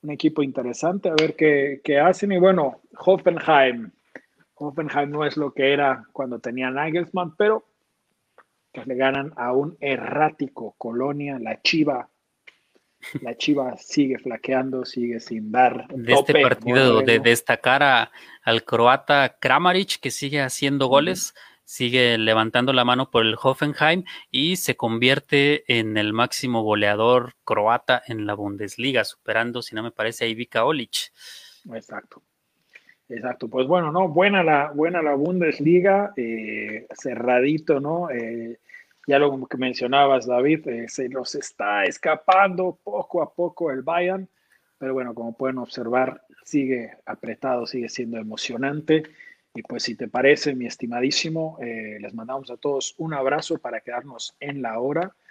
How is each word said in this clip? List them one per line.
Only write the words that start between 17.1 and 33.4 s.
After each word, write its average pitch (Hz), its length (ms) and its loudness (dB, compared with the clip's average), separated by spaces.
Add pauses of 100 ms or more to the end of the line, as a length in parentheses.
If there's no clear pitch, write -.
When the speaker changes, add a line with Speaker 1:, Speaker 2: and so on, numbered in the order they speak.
Speaker 1:
digo. 113 120 4
Speaker 2:
destacar 120 580 4
a, 127 300 4 (300)
al 117 220 2
croata 131 760 4
Kramaric, 180 600 2
que 131 100 -6
sigue 143 300 -4
haciendo 135 460 0
Speaker 1:
Ujú. 127 80 4
Speaker 2:
goles, 180 400 2 (300)
sigue 120 540 2
levantando 110 540 2
la 131 120 4
mano 123 280 0
por 113 120 4
el 110 160 0
Hoffenheim 151 600 0 (300)
y 151 240 -2
se - 200 -4
convierte 139 840 2 (100)
en 110 240 0
el 107 160 -2
máximo 120 500 -2
goleador 107 840 2
croata 117 640 0
en 107 180 -6
la 104 80 -4
Bundesliga, 104 720 -4
superando, 117 580 -6
si - 140 -14
no 110 80 -8
me 117 80 -10
parece, 113 320 -6
a 117 40 -4
Ivica 113 360 -4
Olic. 139 480 -4 (600)
Speaker 1:
Exacto. - 500 -16 (840)
Exacto. 123 400 -10